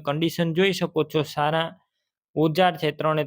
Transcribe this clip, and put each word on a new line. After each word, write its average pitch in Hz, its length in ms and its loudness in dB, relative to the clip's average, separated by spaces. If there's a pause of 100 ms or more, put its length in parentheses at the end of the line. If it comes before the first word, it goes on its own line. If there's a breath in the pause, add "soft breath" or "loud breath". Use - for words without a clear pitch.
કન્ડિશન 165 500 0
જોઈ 190 220 4
શકો 160 320 0
છો, 160 120 0 (120)
સારા 156 340 0 (760)
ઓજાર 170 360 2
છે. 151 180 0
ત્રણે 151 280 0